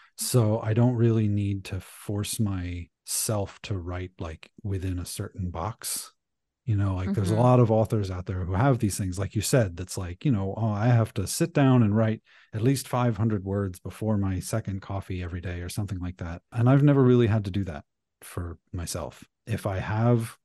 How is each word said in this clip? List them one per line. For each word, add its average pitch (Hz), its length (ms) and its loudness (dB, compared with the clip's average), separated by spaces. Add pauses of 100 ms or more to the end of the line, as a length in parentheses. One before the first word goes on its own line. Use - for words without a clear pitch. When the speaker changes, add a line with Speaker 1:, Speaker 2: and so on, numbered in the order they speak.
(180)
Speaker 1:
So 110 420 2
I 113 140 -2
don't 120 220 4
really 113 320 4
need 101 380 -2
to 98 140 -6
force - 600 -8
myself 95 1200 -4
to 101 140 -4
write, 90 420 -8
like, 80 320 -12 (120)
within 92 360 -4
a 85 60 -8
certain 98 440 -8
box. - 640 -8 (520)
You 107 100 0
know, 98 200 0
like, 92 180 -4
there's 98 180 0
a - 20 2
Speaker 2:
Mm-hmm. 110 80 2
Speaker 1:
lot 123 180 6
of 113 120 6
authors 110 400 0
out 90 160 -8
there 92 160 -4
who 87 100 -4
have 127 260 2
these 104 180 0
things, 92 200 -4
like 98 180 -6
you 104 60 -2
said, 101 360 0
that's 90 200 -10
like, 90 260 -10
you 151 80 2
know, 98 240 0
"Oh, 113 140 -2
I 104 180 0
have 113 280 4
to 101 100 -4
sit 165 280 -2
down 131 280 6
and 104 140 4
write 110 260 0 (320)
at 104 80 -4
least 131 260 0
five 123 300 0
hundred 107 260 0
words 98 360 -4
before 107 380 -2
my 95 220 0
second 98 420 -6
coffee 92 420 -8
every 87 180 -8
day," 87 200 -8
or 87 80 -8
something 98 300 -6
like 87 180 -8
that. 85 340 -12
And 120 180 2
I've 139 140 6
never 139 180 6
really 123 260 6
had 104 180 2
to 95 60 -4
do 98 120 -2
that 80 220 -10 (360)
for 85 380 -10 (120)
myself. 82 520 -8 (240)
If 104 180 -4
I 95 140 -2
have 117 640 0